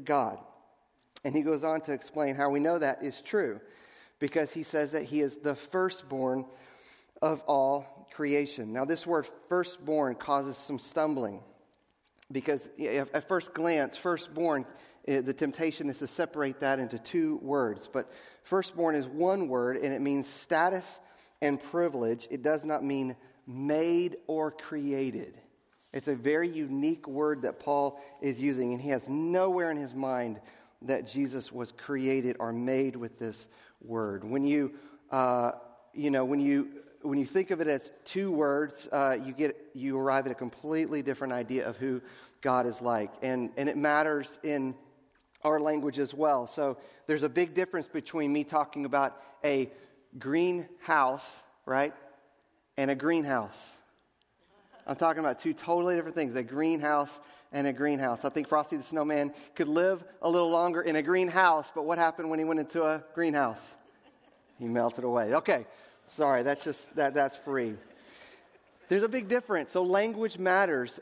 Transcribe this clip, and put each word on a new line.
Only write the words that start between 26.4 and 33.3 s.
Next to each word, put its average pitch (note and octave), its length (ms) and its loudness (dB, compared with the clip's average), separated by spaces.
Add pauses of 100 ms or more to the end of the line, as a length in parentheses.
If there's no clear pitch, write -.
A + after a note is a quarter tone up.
unique D3+ 580 -2
word C#3+ 340 0
that - 160 -2
Paul C#3+ 400 0 (220)
is C3+ 180 -2
using, B2+ 360 0
and B2+ 80 -6
he C#3+ 80 -4
has B2+ 180 -2
nowhere F3 640 0
in D3+ 80 -4
his B2+ 160 -8
mind B2 460 -4 (420)
that B2 260 -2
Jesus C3 420 -4
was A#2+ 220 -10
created C3 680 0
or A#2 140 -4
made C3 420 0
with A#2 240 -10
this A2 300 -8 (320)